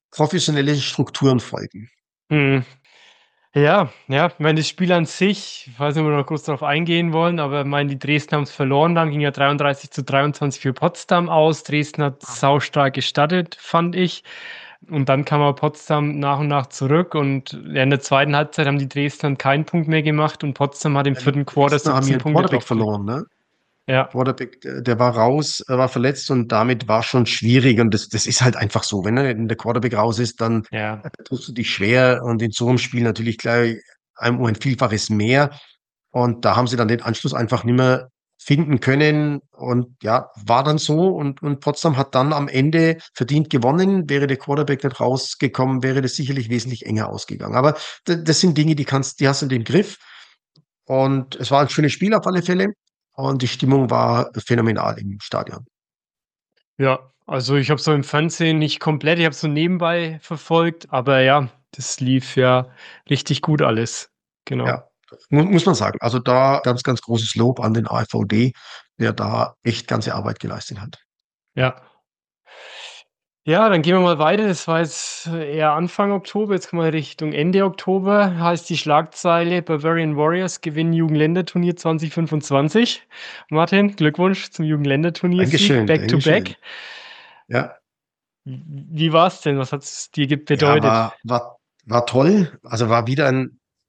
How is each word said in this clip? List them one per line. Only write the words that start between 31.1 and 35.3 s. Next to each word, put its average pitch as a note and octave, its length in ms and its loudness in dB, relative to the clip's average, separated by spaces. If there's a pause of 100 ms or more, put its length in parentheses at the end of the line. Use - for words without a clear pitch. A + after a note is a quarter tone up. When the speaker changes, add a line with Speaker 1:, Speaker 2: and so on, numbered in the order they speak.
Speaker 1:
tust - 220 -8
du C3 60 -14
dich A2+ 180 -6
schwer A#2+ 540 2
und A2+ 180 -2
in A#2 80 -2
so A#2+ 180 -2
einem A2+ 100 4
Spiel A#2+ 260 -4
natürlich A2+ 340 -2
gleich A#2 380 0 (400)
ein, A#2+ 220 -2
um B2+ 80 0
ein G#2+ 100 0
Vielfaches A#2 520 -2
mehr. B2 420 2 (600)